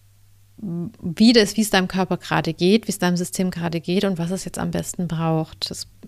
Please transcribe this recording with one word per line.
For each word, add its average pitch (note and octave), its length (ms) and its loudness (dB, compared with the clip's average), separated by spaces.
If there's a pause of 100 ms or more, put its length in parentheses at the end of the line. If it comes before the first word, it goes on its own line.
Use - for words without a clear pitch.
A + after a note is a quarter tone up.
(580)
wie F3 760 2
das, G#3 240 4
wie A3 40 2
es G#3+ 100 0
deinem F#3 180 2
Körper F#3 260 -2
gerade D#3+ 380 -2
geht, F#3 340 4
wie G3+ 40 -4
es - 80 -6
deinem F3+ 180 2
System F3+ 340 -2
gerade E3+ 300 -4
geht F#3+ 240 0
und G3 120 0
was E3+ 140 -4
es F#3+ 140 -6
jetzt F3 120 -10
am F3 140 -4
besten E3+ 380 -4
braucht. D#3+ 600 -2
Das, - 180 -12 (200)